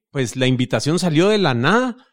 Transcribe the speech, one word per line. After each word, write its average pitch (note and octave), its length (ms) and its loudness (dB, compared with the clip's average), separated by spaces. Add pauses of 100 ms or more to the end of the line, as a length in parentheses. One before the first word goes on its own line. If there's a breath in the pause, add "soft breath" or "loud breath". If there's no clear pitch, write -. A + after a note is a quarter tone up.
(120)
pues, C3 240 -6
la C3 100 0
invitación B2+ 540 0
salió E3+ 300 2
de G#3+ 100 2
la D3 160 0
nada. A3 400 0 (180 soft breath)